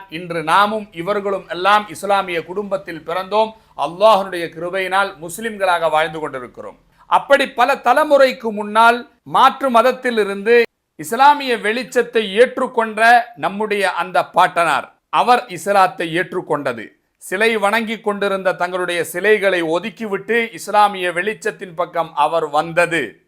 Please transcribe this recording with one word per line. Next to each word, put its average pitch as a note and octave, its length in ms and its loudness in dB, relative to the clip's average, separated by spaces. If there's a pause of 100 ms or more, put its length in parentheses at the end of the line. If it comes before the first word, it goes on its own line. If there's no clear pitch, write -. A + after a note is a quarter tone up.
இன்று E3 340 -8
நாமும் G#3 500 2
இவர்களும் F#3+ 560 -4
எல்லாம் G3 400 2
இஸ்லாமிய F#3 540 -2
குடும்பத்தில் F#3+ 640 -8
பிறந்தோம். F#3+ 440 -2 (260)
அல்லாஹ்வுடைய F#3 720 2
கிருபையினால் F#3 680 -2
முஸ்லிம்களாக F3 800 -2
வாழ்ந்து D#3+ 240 -2
கொண்டிருக்கிறோம். A#2+ 560 -12 (320)
அப்படி C4+ 420 2
பல C4 300 0
தலைமுறைக்கு C4 680 2
முன்னால் A3 500 2 (300)
மாற்று B3+ 400 2
மதத்திலிருந்து A3+ 880 2 (420)
இஸ்லாமிய C4 580 2
வெளிச்சத்தை A3+ 680 -2 (120)
ஏற்றுக்கொண்ட A#3 760 2 (220)
நம்முடைய G3+ 480 -4 (120)
அந்த F3 340 -2
பாட்டனார், E3+ 600 0 (240)
அவர் A3+ 360 2
இஸ்லாத்தை F3+ 680 0
ஏற்றுக்கொண்டது, D3 720 -4 (360)
சிலை G#3+ 340 0
வணங்கி G#3+ 400 -2
கொண்டிருந்த G3 560 -2
தங்களுடைய F3 520 -4
சிலைகளை F#3+ 600 0
ஒதுக்கிவிட்டு G3 720 -4 (160)
இஸ்லாமிய G3 580 0
வெளிச்சத்தின் F#3+ 640 -6
பக்கம் E3+ 400 -4
அவர் D#3 340 0
வந்தது E3 520 0 (260)